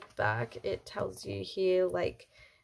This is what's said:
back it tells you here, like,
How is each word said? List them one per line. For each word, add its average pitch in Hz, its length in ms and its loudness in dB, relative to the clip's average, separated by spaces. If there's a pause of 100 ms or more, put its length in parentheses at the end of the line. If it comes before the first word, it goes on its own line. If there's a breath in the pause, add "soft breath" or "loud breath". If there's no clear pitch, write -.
(160)
back 113 480 0
it - 200 -2
tells 196 400 -6
you 196 200 -6
here, 185 420 4
like, 180 400 -2 (380 soft breath)